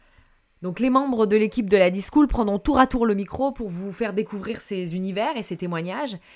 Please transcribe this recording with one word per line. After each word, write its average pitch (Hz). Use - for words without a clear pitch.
Donc 180
les 254
membres 254
de 208
l'équipe 214
de 202
la 180
Discool 202
prendront 202
tour 262
à 262
tour 240
le 214
micro 240
pour 220
vous 185
faire 208
découvrir 202
ces 180
univers 190
et 214
ces 180
témoignages. 180